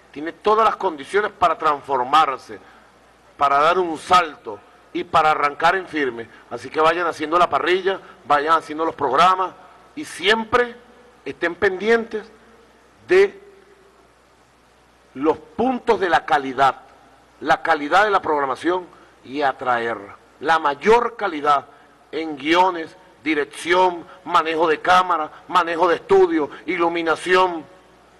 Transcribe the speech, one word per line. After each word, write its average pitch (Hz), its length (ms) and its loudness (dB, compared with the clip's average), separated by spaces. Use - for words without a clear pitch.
tiene 156 200 -10
todas 214 320 0
las 220 140 0
condiciones 190 540 -4
para 165 260 0
transformarse, 139 1000 -2
para 139 240 0
dar 170 200 2
un 165 180 -4
salto 147 640 -2
y 170 100 -6
para 156 280 2
arrancar 143 440 0
en 185 120 -6
firme. 120 420 -6
Así 117 180 -12
que 147 100 -6
vayan 165 280 2
haciendo 151 320 -2
la 170 100 4
parrilla, 180 500 0
vayan 147 300 2
haciendo 156 280 -4
los 160 80 -4
programas 175 600 2
y - 100 -10
siempre 226 680 -2
estén 170 300 -6
pendientes 208 760 -2
de 196 340 4
los 147 220 0
puntos 233 640 -2
de 180 100 -2
la 156 160 0
calidad, 135 560 0
la 156 240 -2
calidad 160 400 0
de 214 80 0
la 190 100 0
programación 151 640 -2
y 131 180 -8
atraer 120 560 -2
la 160 180 0
mayor 196 560 2
calidad 147 500 -2
en 156 240 -8
guiones, 160 600 0
dirección, 165 840 -2
manejo 165 420 0
de 151 140 0
cámara, 180 500 2
manejo 170 400 0
de 165 80 2
estudio, 165 540 4
iluminación, 170 960 0